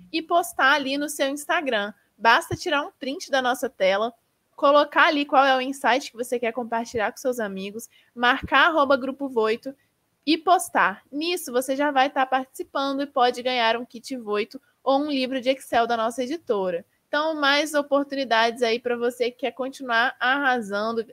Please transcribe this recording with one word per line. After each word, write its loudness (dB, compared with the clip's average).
e -2
postar 2
ali 0
no -4
seu -2
Instagram. -2
Basta 4
tirar -2
um -8
print -8
da 2
nossa -2
tela, 0
colocar 4
ali 2
qual 4
é 4
o 0
insight 0
que -20
você -6
quer -2
compartilhar -4
com -16
seus -4
amigos, -8
marcar 2
arroba 2
Grupo -6
Voito -2
e 2
postar. 2
Nisso, -4
você -2
já 0
vai 2
tá 0
participando -4
e -4
pode 0
ganhar 2
um -8
kit -12
Voito -6
ou 2
um -4
livro -2
de -2
Excel 0
da 0
nossa -2
editora. -4
Então, -2
mais 0
oportunidades 0
aí 0
pra -2
você -2
que -16
quer -4
continuar -2
arrasando -2